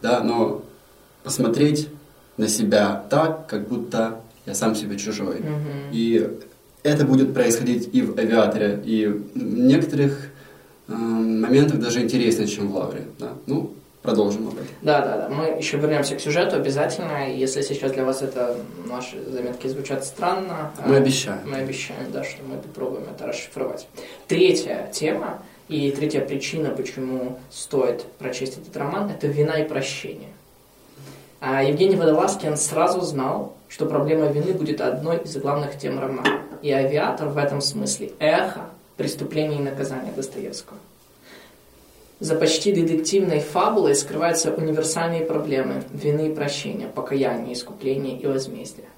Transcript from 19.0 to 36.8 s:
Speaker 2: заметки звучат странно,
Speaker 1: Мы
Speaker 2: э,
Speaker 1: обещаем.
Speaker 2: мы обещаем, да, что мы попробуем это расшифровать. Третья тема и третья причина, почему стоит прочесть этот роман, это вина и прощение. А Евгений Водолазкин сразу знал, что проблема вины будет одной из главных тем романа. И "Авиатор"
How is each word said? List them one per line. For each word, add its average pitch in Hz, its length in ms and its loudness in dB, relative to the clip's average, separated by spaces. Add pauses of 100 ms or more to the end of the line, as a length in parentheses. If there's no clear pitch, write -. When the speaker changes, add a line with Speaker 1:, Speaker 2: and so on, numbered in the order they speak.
Speaker 2:
заметки 123 360 -6
звучат 135 360 -4
странно, 175 680 -4 (140)
Speaker 1:
Мы 135 100 8
Speaker 2:
э, - 20 10
Speaker 1:
обещаем. 135 420 2 (100)
Speaker 2:
мы 135 60 -6
обещаем, - 560 -8
да, 135 100 -6
что 135 200 -10
мы 135 160 -10
попробуем - 460 -8
это - 220 -12
расшифровать. - 640 -8 (400)
Третья 165 640 4
тема - 460 -2 (320)
и 143 200 0
третья 139 300 0
причина, 143 480 -4
почему 127 680 -6 (120)
стоит 123 520 -2 (160)
прочесть 131 400 -6
этот - 180 -14
роман, 180 340 -2
это - 160 -4
вина 147 360 4
и 151 40 0
прощение. - 600 -6 (1120)
А 135 220 2
Евгений 170 340 6
Водолазкин 156 640 4
сразу - 420 2
знал, - 540 -4 (140)
что - 180 -4
проблема 151 400 2
вины 147 260 2
будет 156 300 -2
одной 147 360 0
из - 180 -6
главных 143 420 -2
тем 135 200 -4
романа. 131 420 0 (220)
И 147 80 0
"Авиатор" 139 580 2